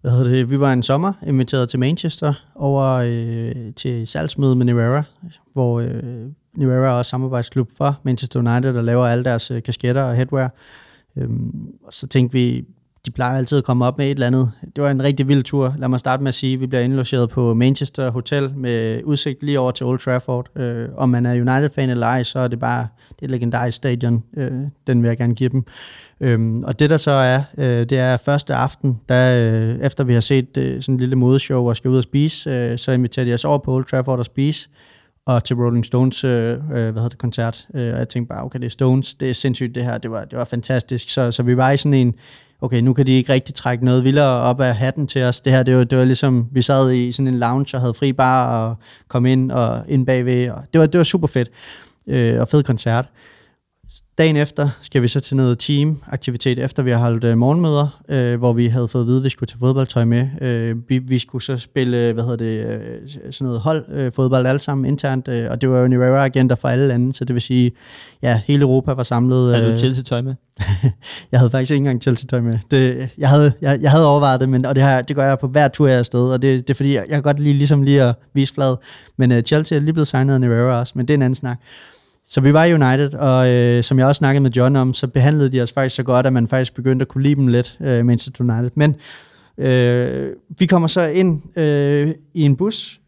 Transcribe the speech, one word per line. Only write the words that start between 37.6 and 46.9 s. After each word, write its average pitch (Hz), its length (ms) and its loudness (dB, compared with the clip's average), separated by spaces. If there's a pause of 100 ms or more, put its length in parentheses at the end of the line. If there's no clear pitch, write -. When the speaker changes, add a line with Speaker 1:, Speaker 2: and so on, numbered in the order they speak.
Speaker 1:
Øh, 120 200 -4
og 120 60 -4
jeg 117 100 -6
tænkte 120 260 -6
bare, 123 80 -10
okay, 127 160 -10
det 123 60 -8
er 117 40 -6
Stones, 131 440 0
det 131 160 -6
er 123 40 -2
sindssygt 123 420 -4
det 123 80 -6
her, 117 140 -4
det 113 140 -10
var, 107 140 -8
det 123 120 -12
var 120 80 -4
fantastisk. 120 640 -4
Så, 123 220 -2
så 123 120 -4
vi 123 140 2
var 131 140 4
i 143 60 2
sådan 143 160 2
en, 123 200 2 (480)
okay, 123 200 -2
nu 127 120 4
kan 139 140 2
de 131 40 2
ikke 131 220 2
rigtig 131 220 -2
trække 123 300 -4
noget 127 180 4
vildere 131 380 2
op 123 200 0
af 127 140 2
hatten 131 320 -2
til 131 160 -2
os. 123 180 0
Det 131 120 2
her, 131 100 4
det 127 140 4
var, 127 60 6
det 127 140 0
var 127 80 4
ligesom, 127 460 2
vi 131 100 0
sad 135 320 2